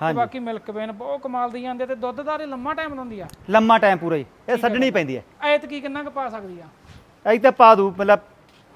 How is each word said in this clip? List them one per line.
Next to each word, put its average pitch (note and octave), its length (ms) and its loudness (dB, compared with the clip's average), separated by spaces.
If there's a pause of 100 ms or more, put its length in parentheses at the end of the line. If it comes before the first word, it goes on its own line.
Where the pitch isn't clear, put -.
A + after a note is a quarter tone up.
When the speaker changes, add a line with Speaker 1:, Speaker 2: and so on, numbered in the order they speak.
Speaker 1:
ਹਾਂਜੀ। F3+ 160 -2
Speaker 2:
ਬਾਕੀ A#3+ 220 -4
ਮਿਲਕ A3+ 320 -10
ਵੇਨ G#3+ 200 -8
ਬਹੁਤ C4 300 -8
ਕਮਾਲ B3 300 -6
ਦੀ B3 100 -10
ਜਾਂਦੀ B3+ 220 -8
ਆ - 20 -4
ਤੇ C4 100 -6
ਦੁੱਧ A#3+ 260 -8
ਦਾਰੇ D4+ 240 -6
ਲੰਮਾ C4+ 280 -8
ਟਾਈਮ D4+ 220 -8
ਦਿੰਦੀ A#3+ 240 -12
ਆ। E3 80 -12 (220)
Speaker 1:
ਲੰਮਾ A3 280 4
ਟਾਈਮ G3 200 2
ਪੂਰਾ E3 200 -2
ਜੀ, C#3+ 40 -4
ਇਹ - 340 -6
Speaker 2:
ਠੀਕ A#3 100 -2
ਆ। A#3+ 40 2
Speaker 1:
ਛੱਡਣੀ B3 220 0
ਪੈਂਦੀ D3 260 -2
ਹੈ। G#2+ 60 -10 (180)
Speaker 2:
ਐਤਕੀ D4 400 -2
ਕਿੰਨਾ C#4+ 220 -10
ਕੁ C4+ 60 -10
ਪਾ C4+ 200 -8
ਸਕਦੀ G3 300 -14
ਆ? D#3+ 40 -20 (640)
Speaker 1:
ਐਤਕੀ A3+ 140 4
ਤਾਂ B3+ 120 6
ਪਾ A3+ 240 10
ਦੂ G3 160 2
ਮਤਲਬ G3+ 280 4 (560)